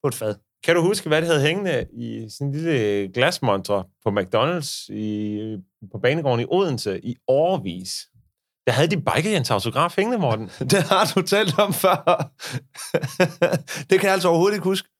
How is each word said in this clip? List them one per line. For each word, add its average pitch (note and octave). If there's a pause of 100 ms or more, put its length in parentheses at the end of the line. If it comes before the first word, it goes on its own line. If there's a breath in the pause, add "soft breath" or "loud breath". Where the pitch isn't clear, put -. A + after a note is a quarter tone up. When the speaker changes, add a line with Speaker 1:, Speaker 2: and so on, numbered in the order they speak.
Speaker 1:
På C#3+
et B2+
fad. G#2+ (280)
Speaker 2:
Kan E3+
du F3
huske, G3
hvad D#3
det E3+
havde D3+
hængende D#3
i A2+
sådan C#3+
en C#3
lille A2+
glasmontre G#2 (220)
på A2
McDonald's A2+
i, G#2+ (520)
på -
banegården C3+
i -
Odense D3
i A#2+ (120)
årevis? C3 (640)
Der B2+
havde C#3
de F3+
Biker C#3+
Jens D#3+
autograf A#2
hængende, A3+
Morten. A2+ (100)
Speaker 1:
<laughs> C#3
Det F#3+
har F#3+
du F#3+
talt G3
om G3+
før. F3+ (680 loud breath)
<laughs> -
Det F#3+
kan F#3+
jeg G3
altså F#3
overhovedet F3
ikke F3
huske. F#3+ (100)